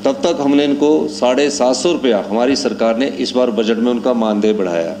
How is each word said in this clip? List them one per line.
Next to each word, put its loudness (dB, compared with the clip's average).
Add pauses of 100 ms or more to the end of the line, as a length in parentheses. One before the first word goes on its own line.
तब 0
तक 0
हमने 2
इनको 2
साढ़े 0
सात 0
सौ 0
रुपया 0
हमारी 0
सरकार -2
ने 0
इस -6
बार 0
बजट 0
में 0
उनका 0
मानदेय 0
बढ़ाया। -2